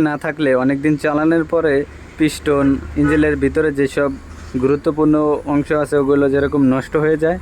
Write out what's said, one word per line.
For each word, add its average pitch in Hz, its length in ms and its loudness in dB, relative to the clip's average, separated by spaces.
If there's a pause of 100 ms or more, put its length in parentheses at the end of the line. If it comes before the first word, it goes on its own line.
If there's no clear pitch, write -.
না 147 60 -4 (100)
থাকলে 156 240 -2 (140)
অনেক 139 220 0
দিন 156 80 2 (100)
চালানোর 156 500 0
পরে 160 200 2 (440)
পিস্টন, 143 500 0 (340)
ইঞ্জিনের 151 420 2
ভিতরে 156 260 0 (100)
যেসব 143 300 0 (540)
গুরুত্বপূর্ণ 151 520 2 (380)
অংশ 143 160 0 (140)
আছে 147 180 -2
ওগুলো 143 320 2
যেরকম 139 280 0 (120)
নষ্ট 131 200 -4 (100)
হয়ে 156 200 2
যায়, 175 180 0